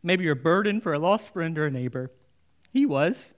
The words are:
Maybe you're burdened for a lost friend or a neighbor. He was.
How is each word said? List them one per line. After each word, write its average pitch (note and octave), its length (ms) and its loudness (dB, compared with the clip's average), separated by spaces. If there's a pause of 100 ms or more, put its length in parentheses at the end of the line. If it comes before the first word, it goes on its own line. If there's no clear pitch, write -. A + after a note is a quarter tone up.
Maybe F3+ 220 0
you're D#3 100 2
burdened G3 480 0
for E3+ 100 -2
a D3 60 -2
lost F#3+ 340 0
friend E3 260 -4
or D3+ 80 0
a C#3+ 40 -2
neighbor. B2+ 400 -6 (640)
He C#4 140 4
was. A3 520 0